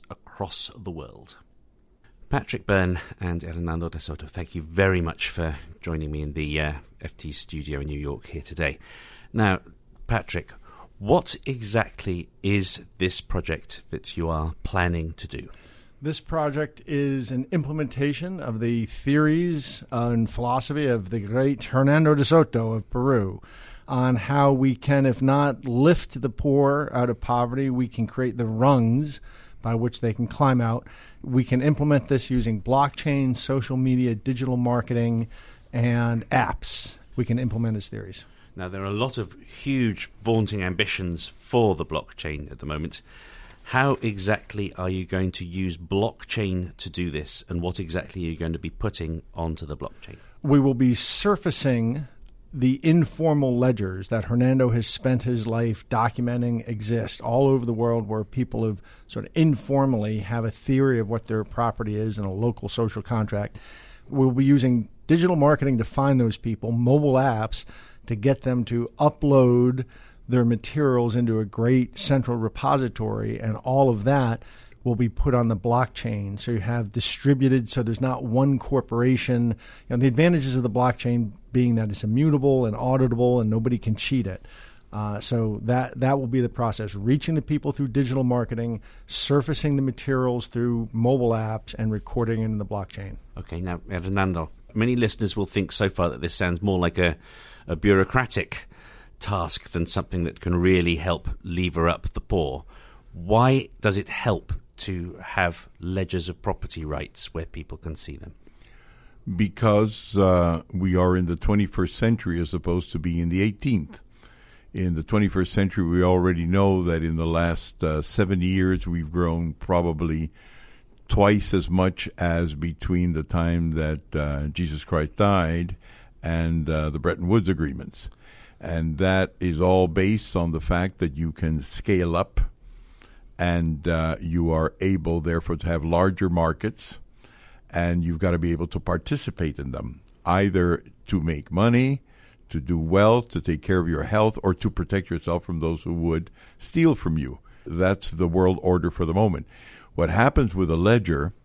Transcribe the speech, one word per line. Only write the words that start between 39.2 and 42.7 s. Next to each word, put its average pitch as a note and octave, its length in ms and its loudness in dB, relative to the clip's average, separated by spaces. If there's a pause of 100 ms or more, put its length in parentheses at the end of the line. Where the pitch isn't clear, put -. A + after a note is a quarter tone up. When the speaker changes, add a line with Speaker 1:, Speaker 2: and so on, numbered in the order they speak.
Speaker 1:
huge B2+ 680 -4 (120)
vaunting A2 400 0
ambitions F2+ 640 -4
for A2+ 480 0
the D#2 120 -4
blockchain D2 680 -8
at C2+ 60 -18
the - 80 -12
moment. D2+ 340 -8 (640)